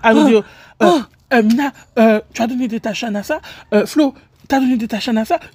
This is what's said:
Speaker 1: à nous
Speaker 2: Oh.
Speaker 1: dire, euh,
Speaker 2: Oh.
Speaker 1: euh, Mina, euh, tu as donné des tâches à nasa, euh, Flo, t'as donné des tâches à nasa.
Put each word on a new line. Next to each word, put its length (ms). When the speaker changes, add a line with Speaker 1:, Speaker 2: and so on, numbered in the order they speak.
Speaker 1:
à 120
nous 80
Speaker 2:
Oh. 60
Speaker 1:
dire, 100
euh, 80
Speaker 2:
Oh. 100
Speaker 1:
euh, 80
Mina, 300
euh, 220
tu 100
as 60
donné 180
des 140
tâches 240
à 60
nasa, 300
euh, 120
Flo, 280
t'as 100
donné 180
des 120
tâches 200
à 40
nasa. 260